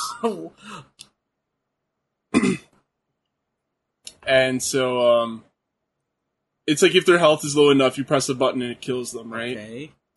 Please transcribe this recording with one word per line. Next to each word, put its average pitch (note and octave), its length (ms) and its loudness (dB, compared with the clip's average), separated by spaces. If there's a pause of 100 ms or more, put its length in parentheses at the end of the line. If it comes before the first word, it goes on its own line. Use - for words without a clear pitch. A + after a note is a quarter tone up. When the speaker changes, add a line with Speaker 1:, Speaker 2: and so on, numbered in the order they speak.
(240)
Speaker 1:
<laughs> F3 280 -6 (1800)
Speaker 2:
<clears throat> F#3+ 300 0 (1700)
And C3 320 2
so, B2+ 380 -2 (220)
um, A2+ 240 -8 (1200)
it's D3+ 160 -2
like F3+ 140 4
if F3+ 100 2
their F3 120 6
health D#3 280 2
is C#3+ 100 -6
low D3 140 6
enough, C3+ 280 2
you C#3 60 -6
press C3+ 240 -2
a C3 80 -4
button B2+ 260 -2
and A#2+ 100 -6
it A2+ 100 -16
kills B2 320 -8
them, A2+ 180 -14
right? A#2 240 -8
Speaker 1:
Okay. A#2 360 -16 (260)